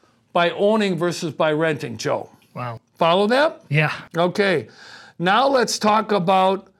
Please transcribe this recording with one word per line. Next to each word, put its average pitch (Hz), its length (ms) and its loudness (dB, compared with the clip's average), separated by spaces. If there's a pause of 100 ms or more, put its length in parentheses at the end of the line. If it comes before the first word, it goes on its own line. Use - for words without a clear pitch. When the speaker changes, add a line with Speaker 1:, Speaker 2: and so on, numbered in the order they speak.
(320)
Speaker 1:
by 175 180 2
owning 202 460 0
versus 165 380 -4
by 156 180 0
renting, 147 460 -2
Joe. 123 320 -6 (240)
Speaker 2:
Wow. 120 260 -10 (160)
Speaker 1:
Follow 180 300 2
that? 285 420 0
Speaker 2:
Yeah. 151 240 0 (240)
Speaker 1:
Okay. 175 520 0 (500)
Now 202 280 2
let's 262 320 0
talk 214 320 0
about 190 680 0